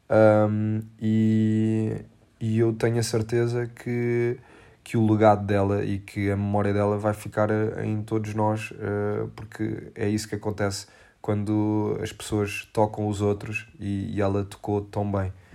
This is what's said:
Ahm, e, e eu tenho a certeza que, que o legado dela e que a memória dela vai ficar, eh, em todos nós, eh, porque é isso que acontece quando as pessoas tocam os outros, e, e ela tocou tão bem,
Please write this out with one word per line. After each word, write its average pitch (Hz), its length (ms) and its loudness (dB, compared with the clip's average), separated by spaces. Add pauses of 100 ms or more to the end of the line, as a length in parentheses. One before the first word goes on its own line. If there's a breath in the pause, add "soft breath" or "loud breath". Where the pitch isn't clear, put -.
Ahm, 107 720 4 (200)
e, 110 920 2 (480)
e 113 180 0
eu 113 140 4
tenho 117 260 0
a 117 40 0
certeza 120 640 -2
que, 120 720 -2 (460 loud breath)
que - 120 -4
o 113 140 4
legado 104 340 6
dela 101 400 2
e 101 140 -2
que 101 320 -4
a 98 60 0
memória 101 360 0
dela 101 240 2
vai 107 160 0
ficar, 107 380 -2
eh, 107 340 -2
em 107 180 -2
todos 107 300 -4
nós, 110 480 -2
eh, 104 540 -4
porque - 600 -8
é - 140 -2
isso 107 200 -2
que 104 80 -6
acontece 101 500 -4 (340 soft breath)
quando 107 800 0
as 104 120 -8
pessoas - 600 -4
tocam 107 360 0
os 101 120 -2
outros, 104 460 -2 (120)
e, 98 380 -4
e 101 60 0
ela 98 220 0
tocou 104 360 -4
tão 104 300 -4
bem, 95 220 -2 (220 soft breath)